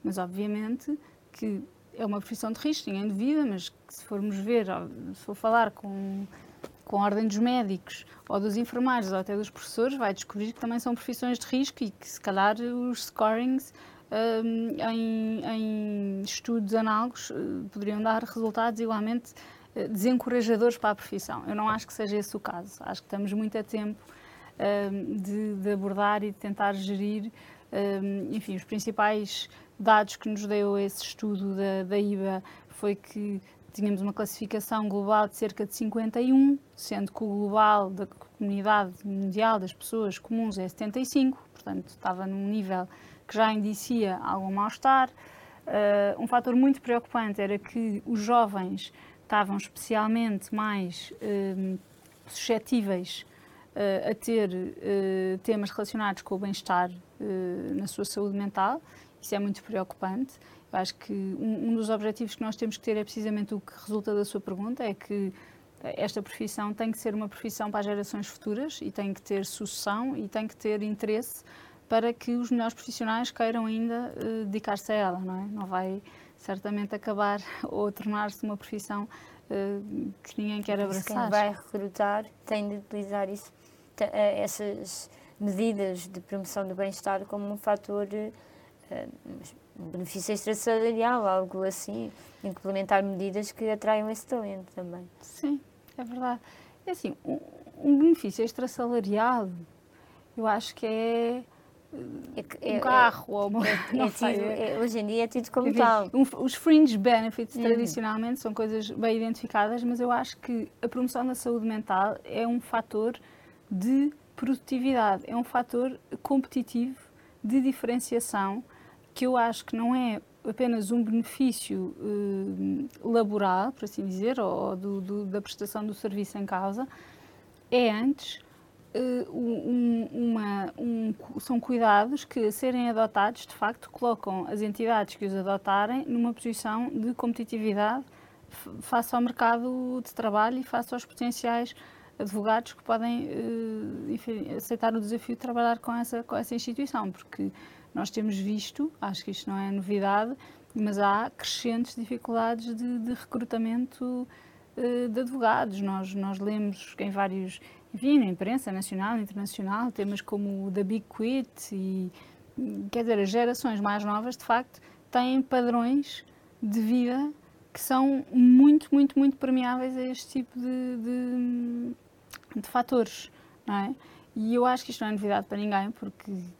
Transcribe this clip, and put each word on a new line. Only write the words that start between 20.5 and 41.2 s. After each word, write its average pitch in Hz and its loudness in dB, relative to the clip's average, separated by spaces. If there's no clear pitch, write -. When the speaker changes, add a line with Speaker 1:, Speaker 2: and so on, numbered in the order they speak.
Speaker 1:
para 214 2
a 202 2
profissão. - -8
Eu 208 -4
não 214 0
acho 220 0
que - -18
seja 208 -2
esse 208 -4
o 196 -4
caso. 180 -8
Acho - -8
que - -20
estamos 202 -4
muito 214 -2
a 214 -2
tempo, 214 -6
hum, 196 -4
de, 208 -2
de 196 -2
abordar 202 2
e 208 -2
de 202 -10
tentar 202 0
gerir. 202 -2
Hum, 196 -2
enfim, 202 -4
os 180 -8
principais 214 0
dados 214 6
que - -8
nos 208 -4
deu 202 2
esse 196 -2
estudo 196 -2
da, 190 0
da 196 0
iba 190 0
foi 202 0
que 202 -6
Tínhamos 202 0
uma 202 -2
classificação 214 -2
global 202 4
de - -10
cerca 214 -2
de - -12
cinquenta 226 -2
e 254 4
um, 277 8
sendo 202 -4
que - -6
o 220 -2
global 208 4
da 190 -6
comunidade 202 0
mundial 202 2
das 185 -4
pessoas 214 -4
comuns 220 -2
é 185 -2
setenta 214 -6
e 262 -2
cinco, 269 4